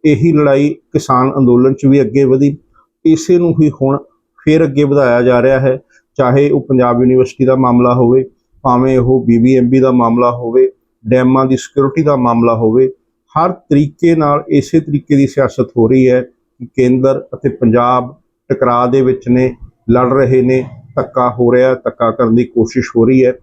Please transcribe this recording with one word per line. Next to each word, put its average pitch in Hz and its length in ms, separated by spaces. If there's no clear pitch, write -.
ਇਹੀ 151 280
ਲੜਾਈ 147 360
ਕਿਸਾਨ 127 680
ਅੰਦੋਲਨ 127 360
'ਚ 139 120
ਵੀ 139 140
ਅੱਗੇ 131 240
ਵਧੀ, 135 340
ਇਸੇ 160 320
ਨੂੰ 170 240
ਹੀ 151 80
ਹੁਣ 135 140
ਫੇਰ 156 200
ਅੱਗੇ 147 200
ਵਧਾਇਆ 131 380
ਜਾ 123 200
ਰਿਹਾ 131 180
ਹੈ। 131 200
ਚਾਹੇ 139 340
ਉਹ 143 100
ਪੰਜਾਬ 123 400
ਯੂਨੀਵਰਸਿਟੀ 127 440
ਦਾ 131 120
ਮਾਮਲਾ 123 380
ਹੋਵੇ, 127 300
ਭਾਵੇਂ 131 360
ਉਹ 127 260
ਬੀ 117 140
ਬੀ 127 180
ਐਮ 123 140
ਬੀ 131 100
ਦਾ 131 120
ਮਾਮਲਾ 120 380
ਹੋਵੇ, 123 420
ਡੈਮਾਂ 127 380
ਦੀ 131 100
ਸਿਕਿਉਰਿਟੀ 139 460
ਦਾ 143 140
ਮਾਮਲਾ 117 380
ਹੋਵੇ, 117 380
ਹਰ 170 260
ਤਰੀਕੇ 151 640
ਨਾਲ 147 340
ਇਸੇ 147 320
ਤਰੀਕੇ 147 360
ਦੀ 139 100
ਸਿਆਸਤ 131 400
ਹੋ 113 120
ਰਹੀ 127 220
ਹੈ 127 120
ਕਿ - 440
ਕੇਂਦਰ 131 580
ਅਤੇ - 140
ਪੰਜਾਬ 123 680
ਟਕਰਾਅ 123 380
ਦੇ 135 160
ਵਿੱਚ 131 260
ਨੇ, 123 280
ਲੜ 123 220
ਰਹੇ 127 300
ਨੇ, 127 260
ਧੱਕਾ 127 340
ਹੋ 120 220
ਰਿਹਾ, 127 220
ਧੱਕਾ 117 360
ਕਰਨ 113 240
ਦੀ 120 100
ਕੋਸ਼ਿਸ਼ 120 520
ਹੋ 113 80
ਰਹੀ 131 200
ਹੈ। 127 80